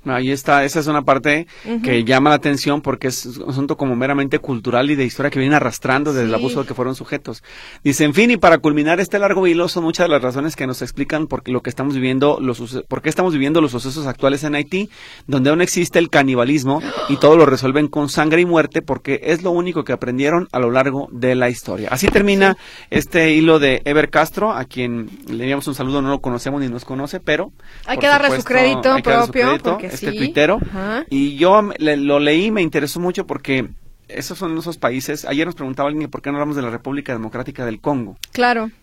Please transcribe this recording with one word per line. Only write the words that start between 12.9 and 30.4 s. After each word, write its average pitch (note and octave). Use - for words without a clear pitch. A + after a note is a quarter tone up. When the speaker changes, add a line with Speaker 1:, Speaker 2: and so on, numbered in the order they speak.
Speaker 1:
qué E3
estamos F3+
viviendo C#3+
los D3
sucesos C3
actuales C#3
en D3
Haití, F3+
donde C#3
aún D#3+
existe F3
el E3+
canibalismo C3+
y C#3
todo D3+
lo D#3+
resuelven C3
con D3
sangre D#3
y F3+
muerte D#3+
porque C3+
es E3
lo F#3
único F3
que C3
aprendieron C#3
a -
lo A#2+
largo C3+
de B2+
la B2
historia. G#2
Así C3
termina G3
Speaker 2:
Sí. -
Speaker 1:
este D#3+
hilo D#3+
de C3+
Ever D3
Castro, F#3+
a B2+
quien A#2+
le A#2
enviamos C#3
un C#3
saludo, C3+
no C3+
lo C#3
conocemos C3+
ni C3
nos A#2+
conoce, C#3+
pero D#3
Speaker 2:
Hay C4+
Speaker 1:
por -
Speaker 2:
que C#4+
darle C#4+
su C4
Speaker 1:
supuesto, B3+
Speaker 2:
crédito C4
Speaker 1:
hay C4
que A#3+
darle A#3
su G3+
Speaker 2:
propio, B3
Speaker 1:
crédito, C#4
Speaker 2:
porque F#3
Speaker 1:
este F3
Speaker 2:
sí. -
Speaker 1:
tuitero, D3+